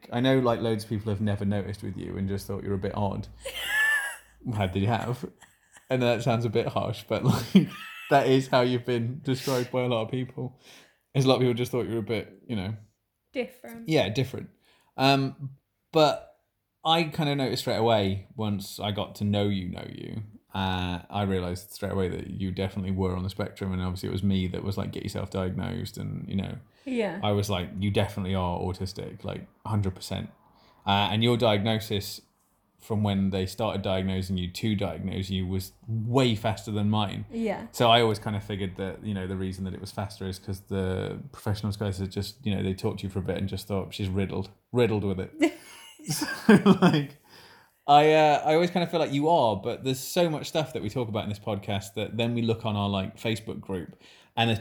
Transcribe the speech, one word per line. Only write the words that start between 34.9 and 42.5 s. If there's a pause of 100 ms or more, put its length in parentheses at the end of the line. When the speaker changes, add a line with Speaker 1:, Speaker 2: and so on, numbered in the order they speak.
Speaker 1:
you
was (140)
way
faster
than
mine.
Speaker 2:
Yeah.
Speaker 1:
So
I
always
kind
of
figured
that,
you
know,
the
reason
that
it
was
faster
is
'cause
the (140)
professionals
guys
had
just,
you